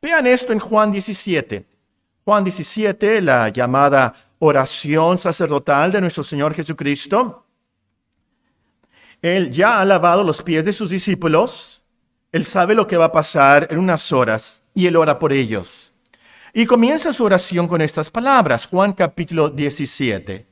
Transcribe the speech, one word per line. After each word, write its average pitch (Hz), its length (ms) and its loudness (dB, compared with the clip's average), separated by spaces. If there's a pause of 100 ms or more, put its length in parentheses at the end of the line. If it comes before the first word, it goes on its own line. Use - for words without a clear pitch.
Vean 311 240 0
esto 247 280 2
en 214 60 0
Juan 214 320 0
diecisiete. 185 760 -4 (560)
Juan 208 200 2
diecisiete, 202 800 -2
la 127 280 2
llamada 127 640 2 (240)
oración 156 800 0
sacerdotal 151 720 -2
de 202 100 -2
nuestro 165 220 -4
Señor 151 320 -4
Jesucristo. 156 920 -4 (1800)
Él 175 300 0
ya 202 280 2
ha 190 60 2
lavado 180 380 4
los 160 180 -2
pies 160 240 -2
de 202 80 -2
sus 202 160 -6
discípulos. 180 920 -2 (480)
Él 160 140 -4
sabe 190 300 0
lo 208 100 2
que 180 120 -2
va 165 80 6
a 160 60 2
pasar 147 600 4
en 160 80 -2
unas 180 320 0
horas 113 520 -2 (120)
y 180 100 0
Él 170 120 2
ora 156 200 2
por 147 160 0
ellos. 110 600 -4 (600)
Y 233 140 0
comienza 269 440 2
su 247 120 -2
oración 180 440 0
con 165 140 -2
estas 151 300 -4
palabras, 233 560 0
Juan 190 260 0
capítulo 165 560 -2
diecisiete. 135 1040 -6